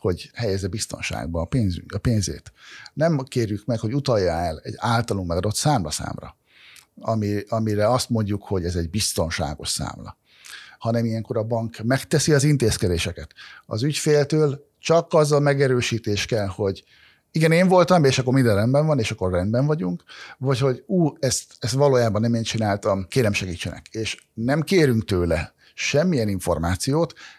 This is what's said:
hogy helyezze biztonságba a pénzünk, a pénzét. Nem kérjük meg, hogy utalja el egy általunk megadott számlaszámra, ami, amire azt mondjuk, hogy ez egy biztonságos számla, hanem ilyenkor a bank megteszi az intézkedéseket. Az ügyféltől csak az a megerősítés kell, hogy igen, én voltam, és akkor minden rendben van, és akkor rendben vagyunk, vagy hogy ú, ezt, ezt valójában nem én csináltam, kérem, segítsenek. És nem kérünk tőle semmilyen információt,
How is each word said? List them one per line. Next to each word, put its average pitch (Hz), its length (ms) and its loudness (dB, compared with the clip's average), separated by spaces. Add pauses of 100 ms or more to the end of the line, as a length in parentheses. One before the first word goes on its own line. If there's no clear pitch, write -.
hogy 90 340 -4
helyezze 98 340 -4
biztonságba - 720 -6
a 82 40 -2
pénzünk, 101 480 -2
a 101 60 -6
pénzét. 101 540 -2 (420)
Nem 156 240 2
kérjük 113 480 -4
meg, 117 140 0
hogy 110 140 -4
utalja 113 380 2
el 82 300 -4
egy - 140 -12
általunk 113 520 -2
megadott 90 280 -2
számlaszámra, - 800 -4 (640)
ami, 104 480 -2
amire 107 420 0
azt 123 180 0
mondjuk, 104 360 -2
hogy 95 200 -4
ez 87 100 -4
egy 85 160 -2
biztonságos 80 800 -4
számla, - 480 -8 (640)
hanem 117 260 -2
ilyenkor 113 320 -4
a 110 60 0
bank 113 420 -4
megteszi 135 480 0
az 143 120 4
intézkedéseket. 101 840 0 (360)
Az 107 160 -4
ügyféltől 147 920 0 (120)
csak 165 280 2
az 151 200 4
a 147 80 4
megerősítés 127 880 0
kell, 107 200 -2
hogy 98 380 -4 (480)
igen, 160 200 2
én 180 160 4
voltam, 180 360 6
és 131 140 4
akkor 127 160 0
minden 120 200 4
rendben 127 320 2
van, 151 120 2
és 110 120 -2
akkor 92 220 -4
rendben 107 340 2
vagyunk, 175 360 -2 (360)
vagy 131 200 0
hogy 127 280 0
ú, 175 340 2
ezt, - 240 -2 (140)
ezt 107 140 -4
valójában 123 480 4
nem 117 140 2
én 113 80 -2
csináltam, 101 640 -2
kérem, 113 240 2
segítsenek. - 580 -6
És 110 260 -8 (180)
nem 131 280 0
kérünk 147 420 4
tőle 85 500 0 (200)
semmilyen 143 540 0
információt, 98 840 -2 (240)